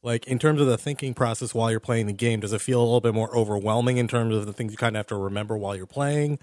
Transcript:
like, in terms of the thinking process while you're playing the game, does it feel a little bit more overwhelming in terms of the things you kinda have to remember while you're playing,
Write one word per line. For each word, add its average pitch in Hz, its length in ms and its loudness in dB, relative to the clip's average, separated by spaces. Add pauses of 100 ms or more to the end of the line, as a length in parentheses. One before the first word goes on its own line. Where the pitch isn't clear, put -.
like, 117 240 -4
in 127 120 0
terms 151 200 4
of 143 80 6
the 117 100 4
thinking 135 360 -6
process 117 400 -2
while 113 180 0
you're 110 80 0
playing 113 280 0
the 104 60 -2
game, 113 280 0
does 101 100 -6
it 107 80 -2
feel 123 220 2
a - 20 6
little 120 160 4
bit 117 140 2
more 110 200 0
overwhelming 110 640 2
in 120 140 2
terms 113 260 0
of 104 100 0
the 104 60 -8
things 107 220 -6
you 110 40 -14
kinda 110 220 0
have 104 80 -6
to 110 80 -6
remember 104 420 -4
while 101 160 -4
you're 92 120 -8
playing, 147 580 -2